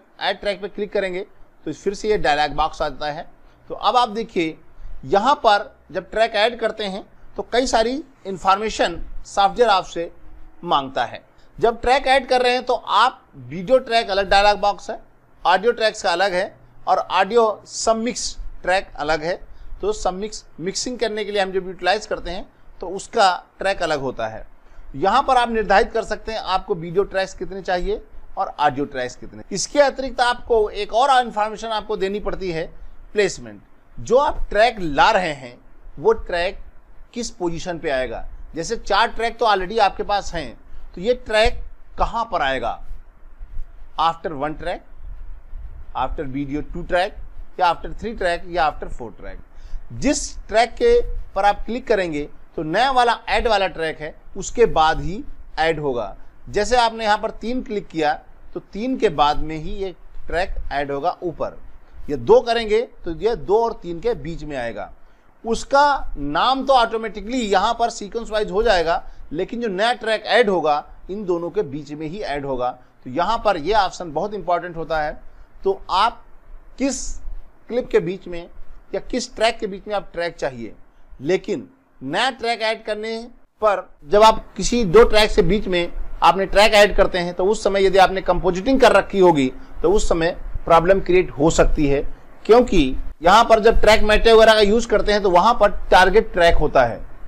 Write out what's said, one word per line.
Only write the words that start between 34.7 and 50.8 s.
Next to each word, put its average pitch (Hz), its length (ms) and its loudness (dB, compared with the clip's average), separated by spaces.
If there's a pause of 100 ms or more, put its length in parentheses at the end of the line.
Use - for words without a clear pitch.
ला 160 300 4
रहे 185 240 -2
हैं 127 220 -16 (420)
वो 175 140 2
ट्रैक 185 460 -4 (560)
किस 233 160 -8
पोजीशन 170 480 -6
पे 156 120 -6
आएगा। 123 360 -4 (280)
जैसे 165 240 -6
चार 214 300 2
ट्रैक 226 300 -4
तो 240 80 2
already 196 340 0
आपके - 220 2
पास 202 320 -4
हैं, 127 240 -8 (360)
तो 175 60 -12
ये 214 120 0 (140)
ट्रैक 220 360 2 (360)
कहाँ 185 340 0
पर 170 100 0
आएगा, 127 300 -2 (1300)
after 165 320 -2
वन 151 220 -4
ट्रैक, 170 280 -8 (1160)
after 135 300 -4
video 143 340 -6 (120)
टू 175 80 -8
ट्रैक 185 340 -2 (440)
या 175 140 4
after 165 260 -10
थ्री 226 140 -8
ट्रैक 170 340 -4
या 170 220 0
after - 180 -10
फोर 117 240 -8
ट्रैक। 95 260 -14 (560)
जिस 214 420 -2 (120)
ट्रैक 233 260 2
के 240 260 4 (340)